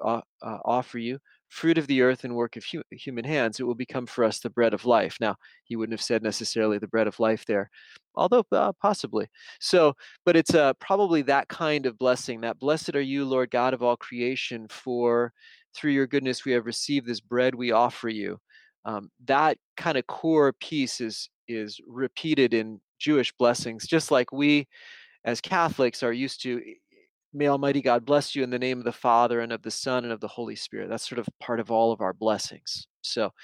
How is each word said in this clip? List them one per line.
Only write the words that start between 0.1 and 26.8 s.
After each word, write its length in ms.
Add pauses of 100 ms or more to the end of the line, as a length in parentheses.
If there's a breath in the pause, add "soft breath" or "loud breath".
uh, 240
offer 340
you, 200 (300 soft breath)
fruit 300
of 100
the 120
earth 240
and 100
work 220
of 80
hu-, 260
human 340
hands. 340
It 60
will 100
become 320
for 180
us 140
the 100
bread 240
of 140
life." 340
Now, 160 (280 soft breath)
he 120
wouldn't 220
have 60
said 180
necessarily 560
the 100
bread 180
of 140
life 240
there, 240 (460 loud breath)
although, 380
uh, 280
possibly. 480 (300 loud breath)
So, 360 (300 loud breath)
but 120
it's, 180
uh, 200
probably 480
that 260
kind 360
of 140
blessing, 420
that 180
"Blessed 360
are 80
you, 240
Lord 240
God 240
of 80
all 160
creation, 720
for 640 (380 soft breath)
through 200
your 140
goodness 380
we 80
have 140
received 400
this 140
bread 340
we 180
offer 360
you." 300 (460 soft breath)
Um, 260 (140)
that 340 (180)
kind 220
of 80
core 480
piece 480
is, 260 (200)
is 380
repeated 680
in 260 (180)
Jewish 400
blessings, 480
just 240
like 220
we 340 (580 loud breath)
as 160
Catholics 600
are 100
used 300
to, 200 (720 soft breath)